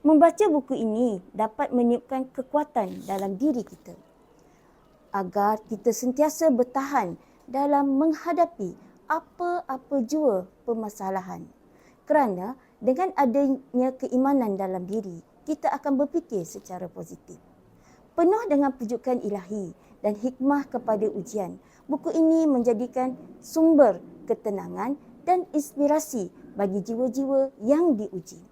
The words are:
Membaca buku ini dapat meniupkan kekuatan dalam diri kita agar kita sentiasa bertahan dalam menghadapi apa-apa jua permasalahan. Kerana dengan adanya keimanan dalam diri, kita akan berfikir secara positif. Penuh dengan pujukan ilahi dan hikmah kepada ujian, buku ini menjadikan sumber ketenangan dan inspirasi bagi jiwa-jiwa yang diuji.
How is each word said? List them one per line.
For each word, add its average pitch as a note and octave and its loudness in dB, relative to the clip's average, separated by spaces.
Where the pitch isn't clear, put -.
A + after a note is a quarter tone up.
Membaca D#4+ 6
buku C4+ -2
ini A3 -2
dapat A3 -4
meniupkan B3 0
kekuatan G#3+ -6
dalam G3 -4
diri B3 0
kita - -20
agar G3+ 0
kita A3+ -2
sentiasa D4 2
bertahan B3 -2
dalam C#4 2
menghadapi D#4 0
apa-apa D4+ -4
jua A#3 0
permasalahan. F#3+ -6
Kerana A#3+ 0
dengan C4+ 0
adanya C4 0
keimanan B3+ 0
dalam F#3 -4
diri, F#3+ -8
kita - -2
akan C#4 -2
berfikir A#3 -4
secara F#3 -14
positif. F3 -18
Penuh G4 2
dengan C#4 2
pujukan A#3+ -4
ilahi G3 -8
dan G#3 0
hikmah B3+ -2
kepada A#3+ -2
ujian, G3 -8
buku D4+ -4
ini D#4+ 4
menjadikan B3+ 0
sumber D4+ 6
ketenangan G3+ -6
dan F#4 2
inspirasi C#4+ 0
bagi G3 -2
jiwa-jiwa C4+ 0
yang D4+ 4
diuji. F#3 -10